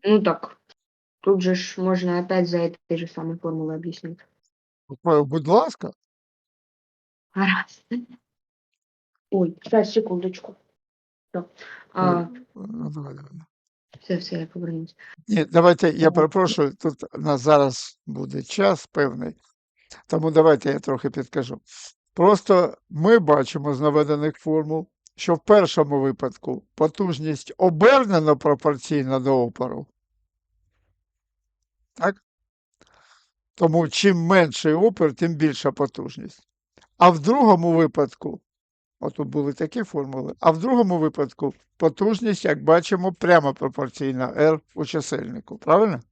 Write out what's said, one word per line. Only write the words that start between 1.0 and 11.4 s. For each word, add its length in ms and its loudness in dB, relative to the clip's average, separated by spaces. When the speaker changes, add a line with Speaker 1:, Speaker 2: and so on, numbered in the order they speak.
Speaker 1:
Тут 200 2
же 140 2
ж 260 -8
можна 400 -2
опять 260 -2
за 220 -2
ці 280 -8
ж 100 -8
самі 300 -10
формули 380 -8
об'яснити. 480 -14
Speaker 2:
Бу-, 220 2
будь 220 -6
ласка. 440 0
Speaker 1:
Гаразд. 540 -4
Ой, 300 -2
щас, 320 0
секундочку. 600 -4
Так. 140 -10